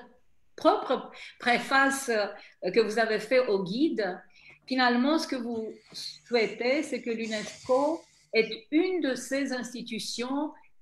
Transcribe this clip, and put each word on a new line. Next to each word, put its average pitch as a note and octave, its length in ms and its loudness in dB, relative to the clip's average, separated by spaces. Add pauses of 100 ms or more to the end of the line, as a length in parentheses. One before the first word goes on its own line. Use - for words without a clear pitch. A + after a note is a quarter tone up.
(560)
propre - 540 2 (280)
préface, C4+ 680 2
euh, - 640 -4
que A3+ 100 6
vous G#3 180 2
avez A3 200 2
fait B3+ 280 2
au G3 160 0
guide, G#3 560 -2 (480)
finalement, B3+ 520 4
ce - 80 -2
que C4+ 100 -4
vous A3+ 360 -6 (200)
souhaitez, A#3+ 880 -2
c'est B3+ 200 -6
que B3 80 -6
l'unesco A3+ 880 -2 (320)
est A3 380 0
une F4+ 300 2
de C4+ 140 0
ces C4+ 380 -4
institutions B3 1000 -6 (300)